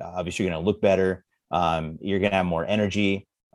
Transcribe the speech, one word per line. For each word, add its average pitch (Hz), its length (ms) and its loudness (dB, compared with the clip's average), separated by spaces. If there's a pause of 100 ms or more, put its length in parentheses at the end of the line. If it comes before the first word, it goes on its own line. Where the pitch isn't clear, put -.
obviously 90 440 -4
you're 87 80 0
gonna 80 120 -4
look 104 140 -2
better. 95 460 2 (260)
Um, 82 500 0
you're 98 180 0
gonna 98 160 2
have 92 100 2
more 82 200 0
energy. 101 600 0 (280)